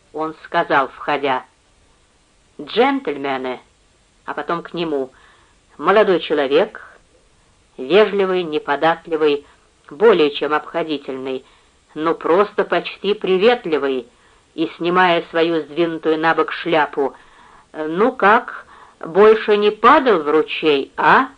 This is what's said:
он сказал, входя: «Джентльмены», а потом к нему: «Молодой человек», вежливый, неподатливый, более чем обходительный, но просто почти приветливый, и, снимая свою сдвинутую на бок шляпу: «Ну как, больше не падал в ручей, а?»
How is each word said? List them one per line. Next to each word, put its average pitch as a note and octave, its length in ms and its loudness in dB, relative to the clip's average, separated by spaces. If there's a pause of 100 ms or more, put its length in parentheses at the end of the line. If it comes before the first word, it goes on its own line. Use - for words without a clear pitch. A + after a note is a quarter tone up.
(120)
он D#3 220 -8 (100)
сказал, C#3 440 -2
входя: C#3 560 -4 (1160)
«Джентльмены», C#3+ 1000 -4 (640)
а - 100 -12
потом D#3 280 -6
к - 100 -18
нему: D3 400 -4 (640)
«Молодой F#3+ 420 2
человек», D3 600 0 (920)
вежливый, F#3+ 680 2
неподатливый, D#3 1040 -2 (440)
более D#3+ 400 4
чем D3 240 -4
обходительный, C#3 880 -6 (500)
но D#3 200 -2
просто F#3 500 0
почти F#3+ 500 -4
приветливый, F3+ 960 0 (460)
и, D#3+ 220 -4
снимая F3 540 0
свою E3 320 0
сдвинутую D#3+ 560 -2
на D#3+ 160 0
бок D#3 180 -2
шляпу: D3 640 -2 (580)
«Ну E3 400 -2
как, - 540 0 (320)
больше G#3+ 580 4
не G#3 140 2
падал A#3+ 500 4
в D3 100 -4
ручей, D3+ 680 0
а?» F#3+ 420 2